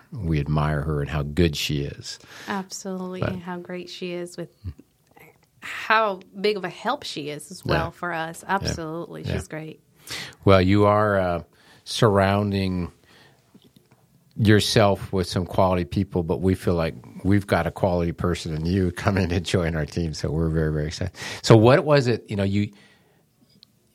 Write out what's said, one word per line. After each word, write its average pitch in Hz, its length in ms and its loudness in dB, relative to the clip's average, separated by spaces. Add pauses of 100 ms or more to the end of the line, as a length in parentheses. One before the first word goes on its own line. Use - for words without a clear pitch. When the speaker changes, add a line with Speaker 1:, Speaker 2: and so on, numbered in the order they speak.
(120)
Speaker 1:
we 82 280 -2
admire 76 420 0
her 76 180 -4
and 71 100 -4
how 76 140 -2
good 76 320 2
she 73 280 -4
is. - 360 -12 (300)
Speaker 2:
Absolutely, 185 720 -10
Speaker 1:
But - 80 0
Speaker 2:
and 185 120 -8
how 175 160 -10
great 175 320 -12
she 180 220 -10
is 175 240 -10
with 165 140 -10 (1120)
how 214 580 0 (220)
big 208 160 0
of 185 80 -6
a 180 40 -8
help - 340 -6
she 147 260 -10
is 147 220 -12
as 180 140 -16
Speaker 1:
Yeah. - 60 -2
Speaker 2:
well 165 200 0
for 175 200 -8
us. 165 340 -8
Speaker 1:
Yeah. 190 100 0
Speaker 2:
Absolutely, 160 680 -6
Speaker 1:
Yeah. - 100 -6
Speaker 2:
she's - 140 -6
great. 156 320 -14 (640)
Speaker 1:
Well, 95 180 8
you 101 240 4
are, 104 320 2
uh, 87 260 -2 (420)
surrounding 98 1080 2 (1400)
yourself 104 800 4
with 92 140 -2
some 92 180 -4
quality 92 400 0
people, 92 380 -2
but 80 180 -2
we 95 140 2
feel 92 200 -2
like 82 200 -2 (280)
we've 98 240 2
got 87 200 2
a 92 40 -2
quality 87 400 0
person 85 420 -4
in 78 120 -4
you 90 260 0
<laughs> - 120 -12
come 98 140 2
in 95 140 0
and 87 140 -2
join 82 300 0
our 76 100 -2
team, 80 280 -4
so - 180 -6
we're 82 180 0
very, 78 240 0
very 76 140 -2
excited. - 260 -6 (300)
So 117 120 10
what 127 300 8
was 143 220 4
it, 113 220 0
you 110 60 -4
know, 98 80 0
you, 101 280 0 (1200)